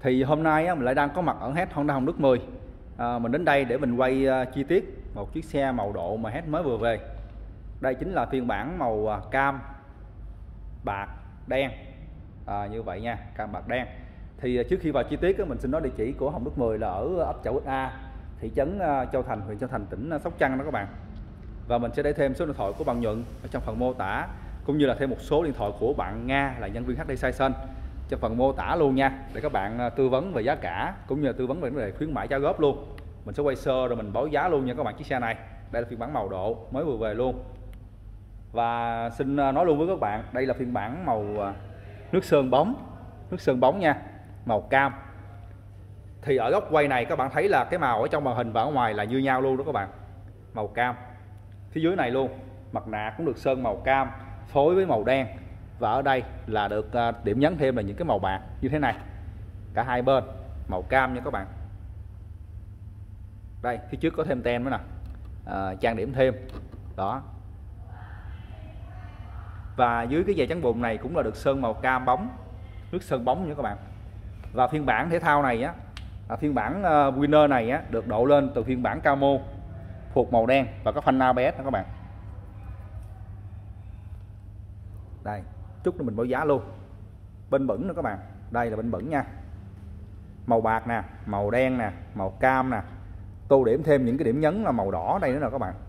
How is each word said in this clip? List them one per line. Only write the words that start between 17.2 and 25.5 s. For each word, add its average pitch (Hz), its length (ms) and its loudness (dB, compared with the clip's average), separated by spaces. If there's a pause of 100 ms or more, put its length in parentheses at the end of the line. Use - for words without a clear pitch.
Chợ 117 80 -2
Quýt 139 140 -2
A, 131 260 -2 (480)
thị 113 160 -6
trấn, 160 240 2
ờ, 143 320 2
Châu 131 120 0
Thành, 113 180 -2
huyện 101 160 -6
Châu 123 120 -4
Thành, 107 160 -4
tỉnh, 98 240 -6
ờ, 151 100 -2
Sóc 170 180 -6
Trăng 131 200 4
đó 135 60 -2
các 147 100 -4
bạn. 101 140 -2 (800)
Và 120 100 2
mình 120 160 0
sẽ 143 100 0
để 147 100 2
thêm 139 220 2
số 170 100 -2
điện 147 100 -4
thoại 101 220 0
của - 60 -4
bạn 120 180 0
Nhuận 110 220 0 (200)
ở - 80 -8
trong 135 100 -2
phần 110 180 -4
mô 127 140 2
tả, 113 340 -2 (380)
cũng 143 120 2
như 143 80 6
là 123 140 4
thêm 139 100 2
một 110 100 -4
số 156 240 4
điện 143 100 0